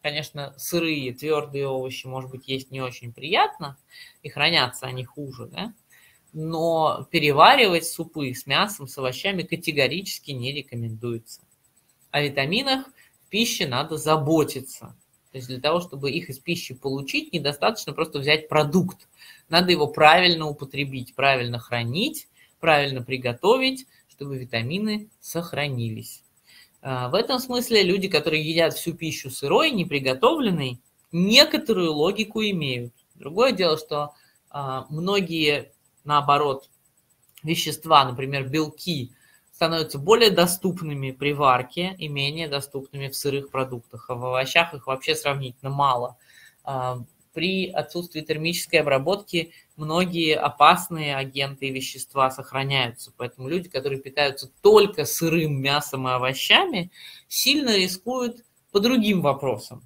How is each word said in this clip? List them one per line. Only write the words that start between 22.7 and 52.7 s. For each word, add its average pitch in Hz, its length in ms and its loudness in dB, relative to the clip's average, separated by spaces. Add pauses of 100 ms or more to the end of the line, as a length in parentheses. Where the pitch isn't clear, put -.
приготовить, 196 840 0 (220)
чтобы 139 300 -10
витамины 170 680 -4 (120)
сохранились. 135 1040 -6 (600)
А, 127 260 -4
в 135 60 -2
этом 233 260 0
смысле 240 420 0
люди, 185 260 2
которые 156 380 0
едят 160 280 2
всю - 180 -6
пищу 143 380 -8
сырой, 220 400 2
неприготовленной, 165 1080 0 (320)
некоторую 202 840 4
логику 202 500 0
имеют. 139 500 -4 (220)
Другое 214 380 0
дело, 165 260 0
что, 147 340 -6 (380)
а, 135 400 -8
многие 160 840 0 (360)
наоборот, 143 600 2 (720)
вещества, 156 640 4
например, 131 440 -4
белки, 151 640 -4 (400)
становятся 165 460 -2
более 214 320 6
доступными 165 800 0
при 143 240 -2
варке 143 640 2
и 156 100 -10
менее 147 400 -4
доступными 139 600 -6
в 131 60 -10
сырых 139 360 -4
продуктах. 127 580 -8
А 127 60 -4
в 120 100 -8
овощах 131 480 0
их 139 140 -14
вообще 135 280 -2
сравнительно 139 560 -6
мало. 127 460 0 (480)
А, 127 400 -6 (300)
при 185 360 -2
отсутствии - 520 -8
термической 160 580 0
обработки 160 720 0 (240)
многие 165 580 0
опасные 151 800 4
агенты 135 520 -6
и 135 60 -4
вещества 131 580 -2
сохраняются. 135 880 -4